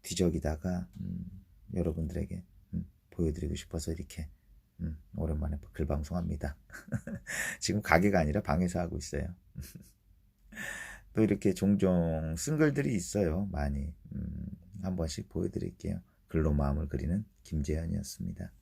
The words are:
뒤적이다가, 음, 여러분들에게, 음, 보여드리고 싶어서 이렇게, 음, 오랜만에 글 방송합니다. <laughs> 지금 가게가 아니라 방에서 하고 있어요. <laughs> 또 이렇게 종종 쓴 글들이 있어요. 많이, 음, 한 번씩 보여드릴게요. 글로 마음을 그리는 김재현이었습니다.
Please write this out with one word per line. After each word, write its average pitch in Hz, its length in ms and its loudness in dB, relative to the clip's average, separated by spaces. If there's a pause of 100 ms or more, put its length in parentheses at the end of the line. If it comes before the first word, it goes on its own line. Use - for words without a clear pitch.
뒤적이다가, 87 840 0 (120)
음, 90 260 -6 (480)
여러분들에게, 82 680 -2 (300)
음, 85 120 -4 (240)
보여드리고 76 460 -2
싶어서 - 360 -4
이렇게, - 380 -8 (500)
음, 80 180 -4 (180)
오랜만에 76 420 -2 (160)
글 80 120 0
방송합니다. 76 680 -2 (120)
<laughs> - 920 -6
지금 104 220 0
가게가 92 380 6
아니라 78 220 2
방에서 87 380 2
하고 85 180 -2
있어요. 78 360 -4 (220)
<laughs> - 300 -14 (1300)
또 110 100 6
이렇게 101 300 4
종종 87 840 4
쓴 147 200 0
글들이 143 360 4
있어요. 95 540 2
많이, 71 460 -2 (200)
음, 73 320 -6 (380)
한 92 120 -2
번씩 80 340 -4
보여드릴게요. 87 680 -4 (280)
글로 78 260 4
마음을 71 360 2
그리는 87 360 0 (180)
김재현이었습니다. 82 1080 -2 (100)